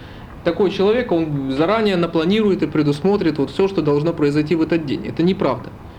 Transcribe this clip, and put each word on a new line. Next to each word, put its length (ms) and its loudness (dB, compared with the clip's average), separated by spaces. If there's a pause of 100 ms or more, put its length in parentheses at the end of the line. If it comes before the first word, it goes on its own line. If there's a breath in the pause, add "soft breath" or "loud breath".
(440 loud breath)
такой 260 2
человек, 420 0
он 400 -2
заранее 440 2
напланирует 680 2
и 40 0
предусмотрит 720 0
вот 120 -2
всё, 180 0
что 140 0
должно 300 2
произойти 420 0
в 80 2
этот 220 0
день. 220 -4
Это 160 -4
неправда. 480 0 (280 loud breath)